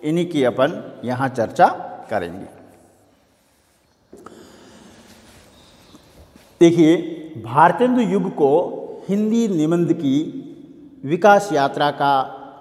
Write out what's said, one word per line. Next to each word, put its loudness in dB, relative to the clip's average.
इन्हीं -2
की 0
अपन -2
यहाँ -4
चर्चा 2
करेंगे। -8
देखिए, 6
भारतेंदु 2
युग -2
को 2
हिंदी 0
निबंध 0
की -2
विकास 2
यात्रा 0
का -2